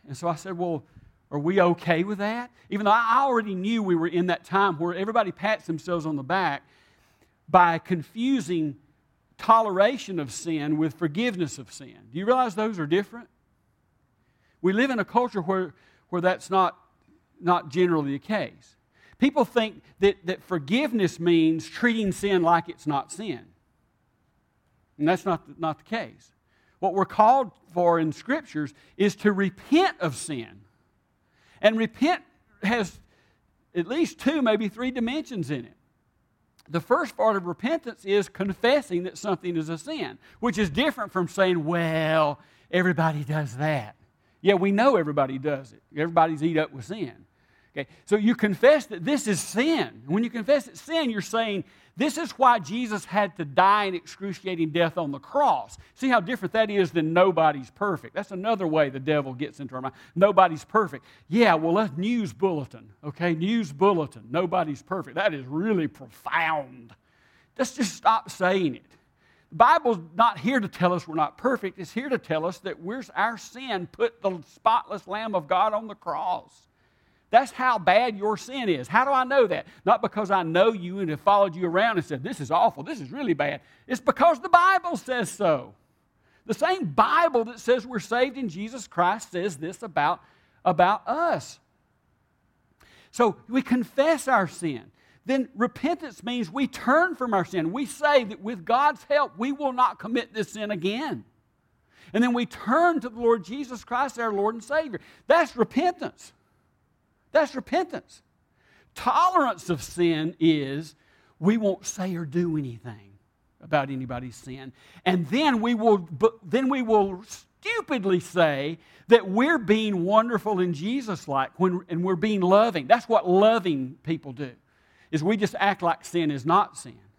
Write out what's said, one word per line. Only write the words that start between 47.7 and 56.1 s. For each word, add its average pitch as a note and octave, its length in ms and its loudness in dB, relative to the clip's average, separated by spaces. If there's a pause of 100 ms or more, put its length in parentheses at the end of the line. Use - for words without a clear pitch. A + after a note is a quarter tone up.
Okay, C#3 140 -10 (160)
so G#3 120 2
you A3 180 4
confess A#3 520 4
that F3 160 -12
this C4 240 0
is F#3+ 140 0
sin. A3 640 -2
When F#3+ 160 0
you A#3 80 -4
confess A#3+ 360 0
it's - 140 -20
sin, D#4 300 -2
you're G#3 100 -4
saying, A3 440 -4 (320)
"This C4+ 200 -2
is D#4+ 160 -6
why A#3+ 260 4
Jesus G#3 460 -6
had G3 320 -2
to E3+ 80 -6
die F#3+ 400 4
an F#3+ 100 -4
excruciating F3 760 -6
death E3 260 0
on D3+ 160 -4
the C3+ 60 -10
cross." E3+ 580 -2 (180)
See C4 140 -4
how B3 100 4